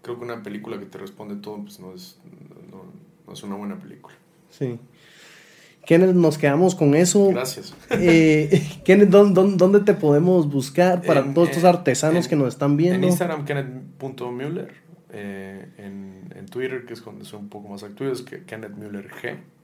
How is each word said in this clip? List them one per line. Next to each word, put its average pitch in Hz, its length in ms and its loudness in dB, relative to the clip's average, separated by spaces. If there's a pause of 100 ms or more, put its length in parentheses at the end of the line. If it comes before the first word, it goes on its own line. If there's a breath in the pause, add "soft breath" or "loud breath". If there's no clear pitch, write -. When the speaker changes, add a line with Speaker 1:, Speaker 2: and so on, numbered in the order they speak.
Speaker 1:
creo 120 160 -14
que 120 60 -16
una 117 180 -12
película 104 340 -12
que 98 80 -14
te 95 140 -20
responde 101 380 -16
todo, 104 260 -16
pues, 101 160 -20
no 92 160 -20
es, - 220 -20 (540)
no, 95 120 -20 (420)
no 98 80 -20
es 92 100 -18
una 101 120 -10
buena 101 240 -12
película. - 360 -20 (360)
Speaker 2:
Sí. 120 280 -10 (1040 soft breath)
Kenneth, 180 300 4
nos 160 220 4
quedamos 156 380 2
con 147 200 2
eso. 185 340 4
Speaker 1:
Gracias. - 440 -6 (180)
Speaker 2:
Eh, 160 760 4 (100)
<laughs> - 100 -20
Kenneth, 196 240 6
¿dón-, 202 240 6
dón-, 190 240 4
dónde 196 240 4
te 202 120 2
podemos 156 560 2
buscar 175 520 0
para 156 200 2
Speaker 1:
En, 135 120 -4
Speaker 2:
todos 170 160 4
estos 165 160 -2
Speaker 1:
eh, - 20 10
Speaker 2:
artesanos 170 580 2
Speaker 1:
en, - 40 -12
Speaker 2:
que 165 80 -2
nos 135 120 0
están 143 280 0
viendo? 175 200 0
Speaker 1:
en 185 60 -2
Instagram, 170 420 -2
kenneth 139 220 -6 (300)
punto 123 340 -10
mueller, 143 420 -10 (380)
eh, 98 560 -14 (100)
en, 98 600 -18
en 98 100 -18
Twitter, 127 380 -10
que 120 80 -16
es 113 100 -20
donde 104 220 -20
soy 104 140 -20
un 101 100 -16
poco 104 180 -20
más 101 160 -16
activo, 131 280 -10
es 123 100 -8
que - 240 -20
Kenneth 110 260 -16
Mueller 104 380 -16
G - 280 -14 (260)